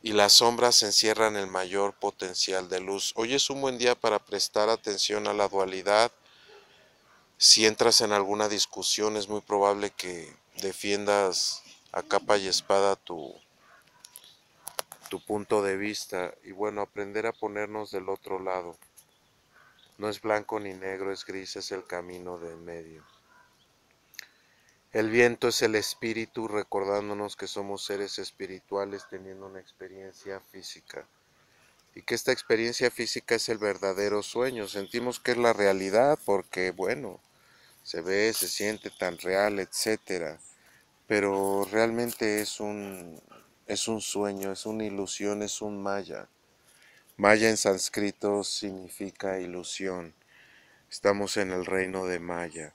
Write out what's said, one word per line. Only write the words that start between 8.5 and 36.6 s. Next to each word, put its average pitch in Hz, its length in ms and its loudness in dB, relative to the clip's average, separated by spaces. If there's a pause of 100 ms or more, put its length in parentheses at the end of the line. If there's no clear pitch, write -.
es 101 120 -4
muy 104 140 -4
probable 101 480 2
que 85 420 -10 (300)
defiendas 101 1000 0 (300)
a 87 100 -4
capa 104 360 2
y 95 80 -2
espada 98 500 2
tu, 76 380 -12 (1800)
tu 92 140 -10
punto 104 360 0
de 98 160 2
vista. 98 560 -4 (120)
Y 95 80 -18
bueno, 104 300 -4
aprender 101 440 -6
a 113 60 -2
ponernos 104 580 -6
del 95 180 -6
otro 98 300 -6
lado. 92 400 -6 (1200)
No 104 100 -4
es 101 120 -6
blanco 107 400 0
ni 98 120 -10
negro, 95 400 -6
es - 140 -10
gris, 95 300 -10
es 98 160 -8
el 95 120 -8
camino 90 540 -10
del 82 180 -14
medio. 82 480 -16 (1900)
El 110 180 2
viento 120 380 6
es 113 120 0
el 110 140 4
espíritu, 110 720 -4
recordándonos 101 880 -2
que 98 100 -10
somos 101 380 -8
seres 101 340 -6
espirituales 98 920 -8
teniendo 95 360 -16
una 95 140 -16
experiencia 95 800 -16
física. - 680 -18 (880)
Y 95 60 -18
que - 140 -4
esta 127 180 0
experiencia 117 580 2
física - 440 -2
es 113 160 -2
el 113 80 -2
verdadero 101 640 0
sueño. 120 440 -4
Sentimos 117 540 -6
que 123 120 0
es 117 40 2
la 117 160 6
realidad 101 720 4
porque, 92 460 0